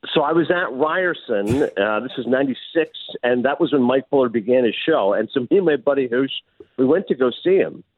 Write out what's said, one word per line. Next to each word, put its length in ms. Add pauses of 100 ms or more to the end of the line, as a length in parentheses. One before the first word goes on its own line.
(120)
So 100
I 100
was 180
at 220
Ryerson. 880 (180)
Uh, 200
this 180
was 80
ninety-six, 640 (320)
and 220
that 160
was 120
when 100
Mike 280
Bullard 220
began 320
his 100 (100)
show. 280
And 200
so 160
me 100
and 80
my 100
buddy 320
Hoosh, 240 (440)
we 80
went 220
to 80
go 160 (140)
see 120
him 280 (140)